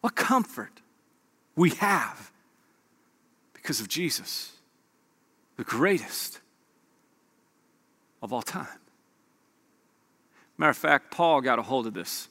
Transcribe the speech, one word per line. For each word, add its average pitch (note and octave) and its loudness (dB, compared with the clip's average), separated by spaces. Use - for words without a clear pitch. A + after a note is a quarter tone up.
What A3+ -2
comfort - 0
we E3+ 6
have - -2
because - -4
of A2 -8
Jesus, - -4
the - -10
greatest C3+ -2
of A2 -8
all A#2+ -4
time. - -10
Matter D#3 6
of C3 2
fact, D3 2
Paul D#3+ 4
got B2 2
a - -6
hold B2 -2
of A2 -8
this. - -10